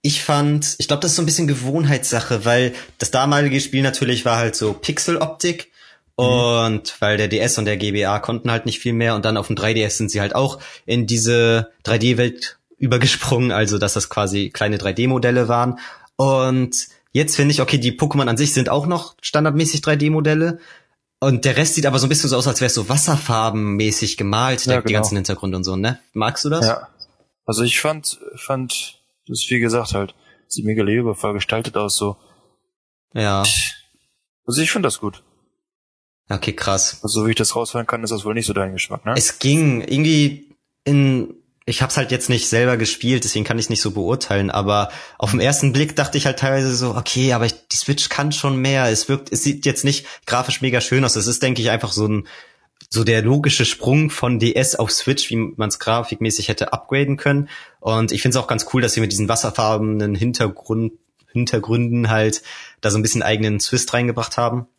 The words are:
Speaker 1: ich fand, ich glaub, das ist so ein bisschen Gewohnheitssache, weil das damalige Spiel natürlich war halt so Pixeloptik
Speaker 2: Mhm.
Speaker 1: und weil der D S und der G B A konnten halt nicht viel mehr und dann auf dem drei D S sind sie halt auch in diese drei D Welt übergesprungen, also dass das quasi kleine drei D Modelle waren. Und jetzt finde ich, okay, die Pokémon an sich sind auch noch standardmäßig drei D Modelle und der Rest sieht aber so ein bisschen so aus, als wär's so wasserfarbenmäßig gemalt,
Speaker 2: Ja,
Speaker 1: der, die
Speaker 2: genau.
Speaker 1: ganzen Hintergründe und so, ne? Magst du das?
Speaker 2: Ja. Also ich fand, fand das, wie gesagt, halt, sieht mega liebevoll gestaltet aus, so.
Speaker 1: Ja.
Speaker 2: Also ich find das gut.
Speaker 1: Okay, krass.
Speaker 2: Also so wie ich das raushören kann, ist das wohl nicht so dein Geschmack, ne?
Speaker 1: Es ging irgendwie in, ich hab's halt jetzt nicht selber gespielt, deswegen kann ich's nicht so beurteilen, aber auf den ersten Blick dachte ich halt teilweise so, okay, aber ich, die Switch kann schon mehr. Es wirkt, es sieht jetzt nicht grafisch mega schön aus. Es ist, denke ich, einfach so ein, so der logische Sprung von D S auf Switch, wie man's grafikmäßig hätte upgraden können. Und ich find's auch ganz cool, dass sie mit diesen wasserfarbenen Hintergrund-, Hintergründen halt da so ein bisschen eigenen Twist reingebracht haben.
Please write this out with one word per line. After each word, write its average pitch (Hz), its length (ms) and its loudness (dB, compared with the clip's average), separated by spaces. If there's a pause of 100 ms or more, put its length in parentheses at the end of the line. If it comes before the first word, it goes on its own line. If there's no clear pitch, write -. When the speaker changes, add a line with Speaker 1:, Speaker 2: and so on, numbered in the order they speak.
Speaker 1:
ich 147 220 -2
fand, 147 560 0
ich - 100 -6
glaub, 147 140 0
das 175 80 0
ist 147 60 0
so 175 60 0
ein 151 40 0
bisschen 160 200 0
Gewohnheitssache, 127 1000 0
weil 123 280 4 (220)
das - 140 -4
damalige 139 500 2
Spiel 135 220 -2
natürlich 127 420 0
war 117 140 2
halt 113 180 0
so 107 160 0
Pixeloptik 165 1000 -4 (480)
Speaker 2:
Mhm. 123 60 2
Speaker 1:
und 117 760 2
weil 104 180 2
der 104 100 0
D 104 100 0
S 117 200 0
und 107 80 -2
der 104 100 0
G 104 160 -2
B 101 140 0
A 101 120 0
konnten 117 320 -4
halt 117 140 -2
nicht 113 160 -4
viel 120 140 -2
mehr 113 200 2
und 104 120 -4
dann 110 100 2
auf 101 120 -4
dem 110 80 -2
drei 110 180 0
D 110 80 2
S 104 160 -2
sind 107 120 -2
sie 101 100 -2
halt 101 140 -2
auch 139 260 0 (260)
in 120 200 0
diese 113 640 2 (120)
drei 117 160 0
D 117 180 4
Welt 123 420 -2 (200)
übergesprungen, 123 760 2
also 104 260 2
dass 101 140 0
das - 180 -4
quasi 101 400 -2
kleine 107 260 -2
drei 98 160 -2
D 117 140 0
Modelle 123 400 2
waren. 120 320 0 (380)
Und 131 720 2 (240)
jetzt 156 240 0
finde 143 160 4
ich, 143 80 2
okay, 131 180 2
die 120 180 0
Pokémon 143 300 0
an 117 100 2
sich 147 160 2
sind 131 160 2
auch 147 180 0
noch 170 360 -4
standardmäßig 151 600 0
drei 156 120 2
D 147 160 2
Modelle 156 480 2 (600)
und 131 240 2
der 131 120 4
Rest 151 200 2
sieht 147 100 2
aber 131 140 2
so 131 60 2
ein - 20 4
bisschen 147 200 2
so 127 80 2
aus, 127 120 2
als 123 120 0
wär's 127 140 2
so 104 140 -2
wasserfarbenmäßig 110 1300 0
gemalt, 117 500 0
Speaker 2:
Ja, 127 60 4
Speaker 1:
der, 127 100 2
die 113 60 -2
Speaker 2:
genau. 107 100 2
Speaker 1:
ganzen 107 160 0
Hintergründe 95 420 -2
und 92 80 -4
so, 92 120 -2
ne? 110 240 -2 (120)
Magst - 320 -2
du 147 60 0
das? 143 160 2
Speaker 2:
Ja. - 220 -2 (580)
Also 110 160 -2
ich 120 180 0
fand, 156 380 -4 (160)
fand - 640 -6 (300)
das, 117 200 -6
wie 123 120 2
gesagt, 117 340 0
halt, 98 200 -4 (340)
sieht - 160 -6
mega 107 180 0
liebevoll 107 520 0
gestaltet 110 420 -4
aus, 104 200 -2
so. 101 200 -2 (1000)
Speaker 1:
Ja. 101 300 0 (1040)
Speaker 2:
Also 123 140 -2
ich 160 120 0
find 202 120 -2
das 107 140 0
gut. 104 240 -8 (1040)
Speaker 1:
Okay, 104 260 -4
krass. - 480 -2
Speaker 2:
Also 107 180 -2
so 107 60 2
wie 113 40 2
ich 113 60 0
das - 180 0
raushören 117 320 -4
kann, 117 160 -4
ist 107 80 -6
das 104 140 -6
wohl 107 100 -2
nicht 113 120 -2
so 104 60 -4
dein 98 200 -2
Geschmack, 95 320 -8
ne? 110 120 -2
Speaker 1:
Es - 220 0
ging 139 420 2
irgendwie 147 760 0 (280)
in, 139 500 2 (320)
ich - 160 0
hab's 131 140 0
halt 135 140 0
jetzt 127 200 -2
nicht 120 180 2
selber 123 280 4
gespielt, 117 460 0
deswegen 107 220 -2
kann 113 140 -2
ich's 110 100 -4
nicht 113 140 -2
so 104 100 -2
beurteilen, 101 580 -2
aber 101 400 0 (280)
auf 101 120 0
den - 100 2
ersten 139 320 2
Blick 151 220 0
dachte 143 240 -2
ich - 80 0
halt 131 140 0
teilweise 135 340 0
so, 120 220 -2
okay, 127 360 0
aber 117 140 2
ich, - 220 -6
die - 80 -4
Switch - 320 -2
kann 147 240 -2
schon 139 240 0
mehr. 131 300 0
Es 110 220 0
wirkt, 135 220 -2
es 110 140 -4
sieht 143 220 0
jetzt 135 180 -2
nicht 139 220 0 (200)
grafisch - 360 -2
mega 127 180 2
schön 131 240 2
aus. 123 100 2
Es 107 140 0
ist, 120 140 -2
denke 123 200 0
ich, 110 80 2
einfach 110 220 -2
so 107 160 0
ein, 107 180 -2 (600)
so 113 160 0
der 113 180 4
logische 139 420 2
Sprung 147 460 2
von 123 280 -2
D 117 160 2
S 131 200 0
auf 110 160 0
Switch, - 400 -2
wie 117 60 -2
man's 110 420 -4
grafikmäßig 110 720 -2
hätte - 240 -2
upgraden 139 440 0
können. 143 320 0 (300)
Und 110 340 0
ich 107 100 -2
find's 123 140 2
auch 127 120 -2
ganz 110 240 -2
cool, 127 100 2
dass 117 120 0
sie 117 60 0
mit 110 120 0
diesen 104 160 -2
wasserfarbenen 107 880 0
Hintergrund-, 113 760 -2 (400)
Hintergründen 120 760 0
halt 110 320 2 (380)
da 107 100 0
so 104 80 2
ein 107 40 2
bisschen 113 200 0
eigenen 107 380 0
Twist - 340 -2
reingebracht 120 420 -2
haben. 120 300 0 (120)